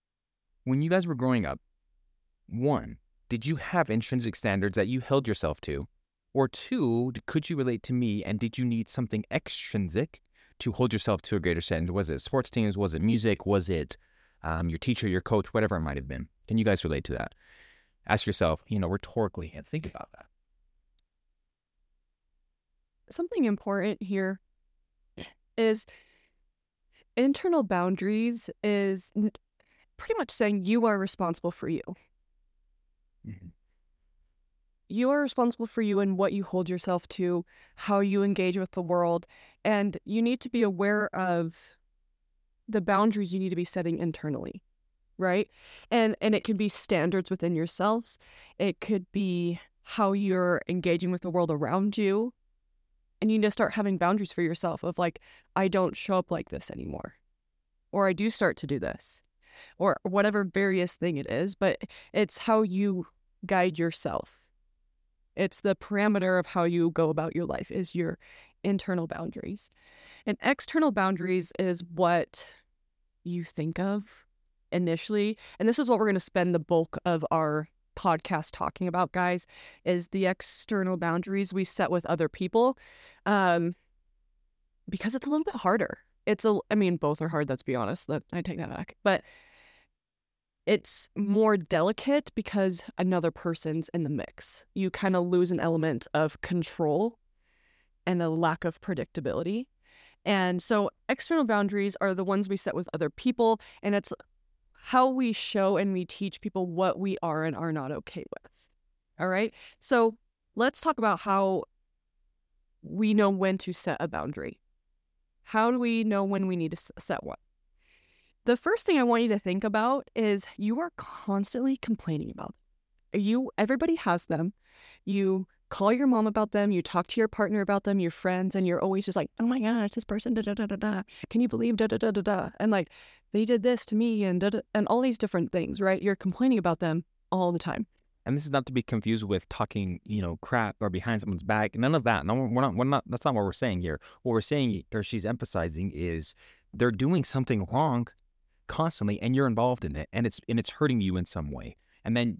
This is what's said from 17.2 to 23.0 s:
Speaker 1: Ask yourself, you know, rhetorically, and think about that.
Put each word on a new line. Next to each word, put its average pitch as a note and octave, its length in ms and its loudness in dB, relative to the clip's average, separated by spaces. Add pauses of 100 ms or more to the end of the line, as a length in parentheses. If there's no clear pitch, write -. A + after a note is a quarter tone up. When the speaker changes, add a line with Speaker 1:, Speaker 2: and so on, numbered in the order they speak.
Speaker 1:
Ask - 200 0
yourself, E2+ 420 0
you G#2 100 -2
know, F2+ 100 0
rhetorically, F#2+ 680 -4
and D2 100 -16
think D#3 200 -8
about - 260 -16
that. - 140 -20 (2750)